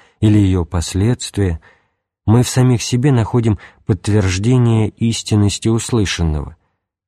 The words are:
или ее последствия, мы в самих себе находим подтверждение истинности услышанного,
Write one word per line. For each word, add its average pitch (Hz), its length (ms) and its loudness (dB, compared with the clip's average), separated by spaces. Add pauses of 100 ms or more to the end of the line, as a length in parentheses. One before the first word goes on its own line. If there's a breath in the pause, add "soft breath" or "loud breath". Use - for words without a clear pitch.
(200 soft breath)
или 107 180 4
ее 95 260 2
последствия, 95 960 -2 (640 soft breath)
мы 117 180 4
в 117 60 -2
самих 127 340 0
себе 127 300 0
находим 117 460 0 (260 loud breath)
подтверждение 107 1040 0
истинности 107 800 -2
услышанного, 85 880 -2 (520)